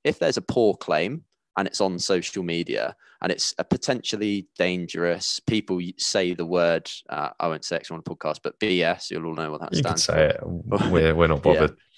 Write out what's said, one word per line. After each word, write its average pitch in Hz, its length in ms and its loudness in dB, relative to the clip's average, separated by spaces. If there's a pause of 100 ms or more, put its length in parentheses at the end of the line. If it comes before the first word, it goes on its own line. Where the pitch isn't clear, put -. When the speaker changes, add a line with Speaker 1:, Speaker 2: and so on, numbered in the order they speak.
Speaker 1:
if 151 160 0
there's 165 180 2
a 180 40 -2
poor 113 340 2
claim 90 480 -2 (340)
and 98 100 0
it's - 140 -4
on 95 160 2
social 90 460 -2
media 85 520 -2 (260)
and 90 100 0
it's - 260 -4
a - 60 -2
potentially 104 840 -2 (100)
dangerous, 87 880 -2
people 104 300 0
y-, 90 200 -6
say 92 360 0
the 85 120 -4
word, 85 460 2 (180)
uh, 73 200 -4 (100)
I 85 80 0
won't 80 160 -6
say 85 140 -4
it - 20 -8
'cause - 120 -14
we're 82 40 -8
on 82 100 -12
a 85 100 -10
podcast, 78 280 -6
but - 160 -8
B 92 240 2
S, 87 260 -2
you'll 82 180 -6
all 80 60 -6
know 80 180 -6
what 78 100 -8
that 80 120 -8
Speaker 2:
You 156 80 0
can 82 160 -2
Speaker 1:
stands - 60 0
Speaker 2:
say 78 360 4
Speaker 1:
for. 87 460 -2
Speaker 2:
it. 92 60 0
We're, 80 240 6
we're 82 120 6
not 78 100 4
Speaker 1:
<laughs> 69 80 -2
Yeah. 78 80 8
Speaker 2:
bothered. 78 240 4 (200)